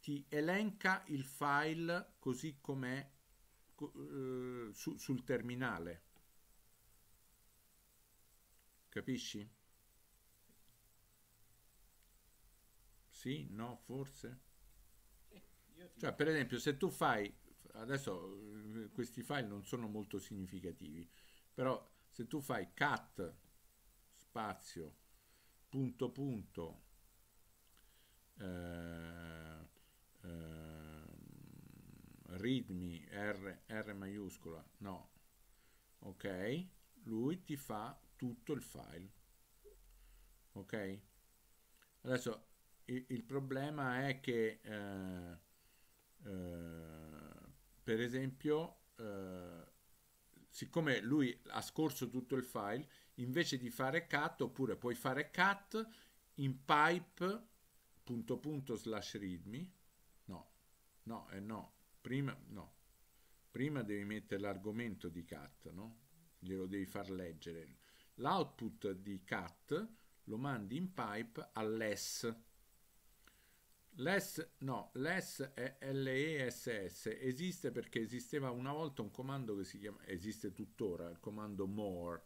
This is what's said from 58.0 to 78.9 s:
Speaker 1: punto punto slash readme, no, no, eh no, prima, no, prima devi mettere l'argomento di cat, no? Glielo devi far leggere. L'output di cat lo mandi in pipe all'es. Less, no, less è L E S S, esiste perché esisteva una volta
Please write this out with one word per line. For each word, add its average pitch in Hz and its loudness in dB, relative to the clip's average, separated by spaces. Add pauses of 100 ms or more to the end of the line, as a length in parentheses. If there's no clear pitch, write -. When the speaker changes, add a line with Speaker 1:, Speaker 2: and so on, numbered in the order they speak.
Speaker 1:
punto 117 0
punto 139 -2
slash 107 -2
readme, 101 -4 (540)
no, - -10 (500)
no, 113 -8
eh 98 -6
no, 104 -6 (260)
prima, 135 0 (120)
no, - -10 (760)
prima 135 2
devi 104 0
mettere 104 -2
l'argomento 101 -2
di 82 -6
cat, 78 -12
no? 107 -10 (360)
Glielo 92 -2
devi 95 0
far 98 -4
leggere. 82 -6 (400)
L'output 123 2
di 95 -6
cat 151 -2 (360)
lo 107 -4
mandi 120 0
in 185 -2
pipe 113 -4
all'es. 110 2 (1600)
Less, 170 2
no, 127 -2
less 170 0
è 131 -4 (140)
L 135 2
E 135 4
S 107 -2
S, - -6
esiste 131 0
perché 117 0
esisteva 123 0
una 127 -2
volta 147 -2